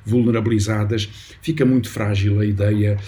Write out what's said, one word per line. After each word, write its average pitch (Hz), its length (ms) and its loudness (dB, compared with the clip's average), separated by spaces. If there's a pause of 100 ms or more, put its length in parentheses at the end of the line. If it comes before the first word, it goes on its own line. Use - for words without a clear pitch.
vulnerabilizadas, 110 1040 0 (320)
fica 156 240 -2
muito 127 240 2
frágil 104 520 0
a 104 40 2
ideia 104 640 0